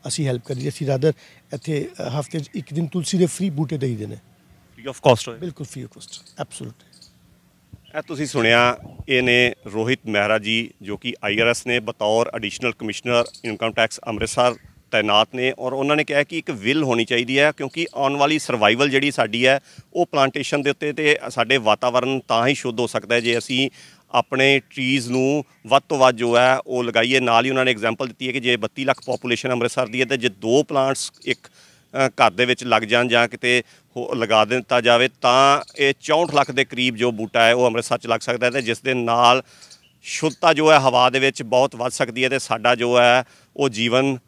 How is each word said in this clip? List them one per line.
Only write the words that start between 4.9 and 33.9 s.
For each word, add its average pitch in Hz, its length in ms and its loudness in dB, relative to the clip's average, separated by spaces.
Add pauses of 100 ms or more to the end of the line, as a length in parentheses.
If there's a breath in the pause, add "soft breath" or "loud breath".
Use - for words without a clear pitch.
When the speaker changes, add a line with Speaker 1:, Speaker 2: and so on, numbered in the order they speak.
Speaker 2:
cost 117 180 6
ਹੋਏ? 113 100 -12
Speaker 1:
ਬਿਲਕੁਲ 156 300 -12
free 123 220 -14
of - 80 -20
cost, - 260 -20 (180)
absolutely। - 680 -16 (880)
Speaker 2:
ਇਹ 156 40 -6
ਤੁਸੀਂ 151 240 -8
ਸੁਣਿਆ, 120 520 2 (320)
ਇਹ 127 140 2
ਨੇ 123 300 2 (200)
ਰੋਹਿਤ 113 340 -2
ਮਹਿਰਾ 104 320 0
ਜੀ, 110 300 -4 (120)
ਜੋ 101 160 -10
ਕਿ 123 160 -10 (100)
ਆਈ 104 160 -2
ਆਰ 113 80 4
ਐਸ 120 200 -2
ਨੇ, 120 120 -2
ਬਤੌਰ 110 560 -2
ਐਡੀਸ਼ਨਲ 113 360 -6
ਕਮਿਸ਼ਨਰ 117 540 -2 (200)
ਇਨਕਮ 113 260 -4
ਟੈਕਸ - 360 -2
ਅੰਮ੍ਰਿਤਸਰ 113 480 -2 (360)
ਤਾਇਨਾਤ 107 440 2
ਨੇ, 127 240 -2
ਔਰ 127 140 -6
ਉਹਨਾਂ 139 220 -2
ਨੇ 151 80 -2
ਕਿਹਾ 147 200 -2
ਕਿ 165 140 -8
ਇੱਕ 156 120 -10
will 139 340 -2
ਹੋਣੀ 117 220 0
ਚਾਹੀਦੀ 123 340 0
ਹੈ, 147 120 4
ਕਿਉਂਕਿ 156 440 -8
ਆਉਣ 139 200 -2
ਵਾਲੀ 147 240 2
ਸਰਵਾਈਵਲ 120 500 2
ਜਿਹੜੀ 135 220 0
ਸਾਡੀ 117 360 0
ਹੈ, 135 120 4 (340 loud breath)
ਉਹ 170 120 0
ਪਲਾਂਟੇਸ਼ਨ 143 560 -2
ਦੇ 139 80 -2
ਉੱਤੇ 147 240 -4
ਤੇ 151 240 2 (120)
ਸਾਡੇ 123 280 0
ਵਾਤਾਵਰਨ 123 640 0
ਤਾਂ 117 280 0
ਹੀ 143 60 2
ਸ਼ੁੱਧ 120 260 -6
ਹੋ 120 80 0
ਸਕਦਾ 110 280 -2
ਹੈ 120 40 2
ਜੇ 117 180 0
ਅਸੀਂ 131 320 -2 (420 loud breath)
ਆਪਣੇ 135 580 2
ਟਰੀਜ਼ 131 400 -4
ਨੂੰ 131 360 0 (220 soft breath)
ਵੱਧ 113 220 0
ਤੋਂ 147 80 -2
ਵੱਧ 127 180 4
ਜੋ 120 220 0
ਹੈ 127 200 4 (100)
ਉਹ 123 160 -4
ਲਗਾਈਏ। 117 360 2
ਨਾਲ 120 260 2
ਹੀ 135 40 -2
ਉਹਨਾਂ 131 160 0
ਨੇ 127 60 0
ਐਗਜ਼ਾਂਪਲ 113 360 -4
ਦਿੱਤੀ 127 200 -12
ਹੈ 127 40 -6
ਕਿ 131 80 -4
ਜੇ 120 180 0
ਬੱਤੀ 110 280 -6
ਲੱਖ 131 200 -2
ਪਾਪੂਲੇਸ਼ਨ 127 460 -4
ਅੰਮ੍ਰਿਤਸਰ 120 360 -2
ਦੀ 123 140 -4
ਹੈ 127 40 2
ਤੇ 131 120 -4
ਜੇ 120 120 -2
ਦੋ 110 340 0
ਪਲਾਂਟਸ 135 480 -2 (140)
ਇੱਕ, - 220 -6
ਅ, - 600 -6
ਘਰ 117 240 2
ਦੇ 107 140 0
ਵਿੱਚ 123 180 -2
ਲੱਗ 113 200 2
ਜਾਣ 120 240 2
ਜਾਂ 120 200 2
ਕਿਤੇ 120 360 -2 (340 soft breath)